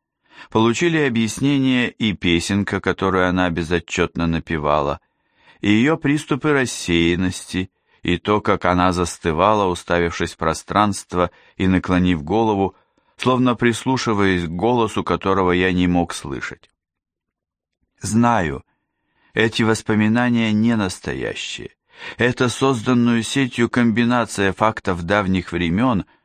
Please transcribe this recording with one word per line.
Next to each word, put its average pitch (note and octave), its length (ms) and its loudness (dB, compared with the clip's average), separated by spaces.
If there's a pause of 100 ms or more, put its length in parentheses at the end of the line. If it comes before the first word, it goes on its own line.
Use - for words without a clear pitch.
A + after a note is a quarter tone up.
(500)
Получили A#2 480 2
объяснение B2+ 920 0
и G#2+ 220 -2
песенка, F#2 680 0
которую F#2 480 0
она F2+ 220 0
безотчетно E2+ 760 -2
напевала, D2 760 -2 (600)
и G2+ 100 0
её B2+ 260 2
приступы D3 560 -2
рассеянности, F2+ 1160 -2 (320)
и F2 160 0
то, G#2+ 220 0
как G2 260 0
она F2+ 260 4
застывала, F2+ 720 0
уставившись E2+ 680 -2
в - 40 -20
пространство F2 920 -2 (260)
и F#2+ 100 0
наклонив F2+ 560 2
голову, G2 540 0 (400)
словно B2+ 380 2
прислушиваясь G#2+ 880 0
к D#2+ 60 -6
голосу, A2 520 0
которого F2+ 500 0
я F2+ 200 2
не F2+ 140 2
мог F2 280 0
слышать. - 560 -12 (1300)
Знаю, G#2 640 0 (680)
эти A2 280 0
воспоминания A2 880 0
не A2+ 240 2
настоящие. C2 920 -6 (460)
Это B2 320 0
созданную A#2+ 760 0
сетью B2 460 -2
комбинация A#2 840 2
фактов G#2 480 -2
давних F#2 500 0
времён, F2 540 0 (180)